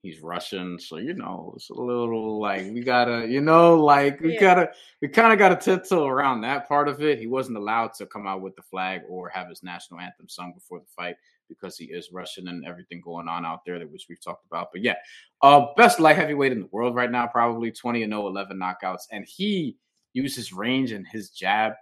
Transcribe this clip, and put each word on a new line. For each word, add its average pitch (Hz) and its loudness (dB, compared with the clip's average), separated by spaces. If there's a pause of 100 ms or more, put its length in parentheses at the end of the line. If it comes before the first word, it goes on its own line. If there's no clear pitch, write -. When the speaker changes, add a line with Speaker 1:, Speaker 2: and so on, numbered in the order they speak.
Speaker 1:
he's 80 -18
Russian, 87 -10
so, - -14
you 107 -8
know, 92 -12
it's - -20
a - -16
little, 117 -4
like, 98 -4 (100)
we 120 -6
gotta, 120 0
you 127 -2
know, 165 8
like, 143 4
we 160 -2
Speaker 2:
Yeah. 220 -6
Speaker 1:
gotta, 180 6 (300)
we 147 -4
kinda 226 6
gotta 185 8
tiptoe 175 0
around 131 0
that 139 -4
part 147 2
of 139 -6
it. 147 2
He 113 -10
wasn't 127 -4
allowed 107 -4
to 101 -12
come 101 -12
out 95 -8
with 95 -14
the 95 -20
flag 92 -8
or 90 -12
have 90 -10
his 90 -20
national 87 -16
anthem 90 -20
sung 90 -16
before 90 -20
the - -20
fight 87 -12 (320)
because 90 -16
he 85 -16
is 85 -16
Russian 90 -14
and 87 -12
everything 87 -18
going 85 -14
on 85 -8
out 82 -10
there 87 -10
that, 80 -16
which 78 -20
we've 85 -20
talked 87 -16
about. 85 -10
But 95 -10
yeah, 113 -2 (460)
uh, 143 8 (100)
best 220 8
light 156 8
heavyweight 147 0
in 117 -4
the 87 -12
world 120 -2
right 123 0
now, 120 -2
probably 117 0
twenty 120 -4
and 107 -4
oh, 101 -4
eleven 95 -8
knockouts, 92 -6
and 104 -12
he 185 -6 (360)
used 135 -4
his 104 -12
range 120 -2
and 95 -10
his 107 -12
jab 107 -2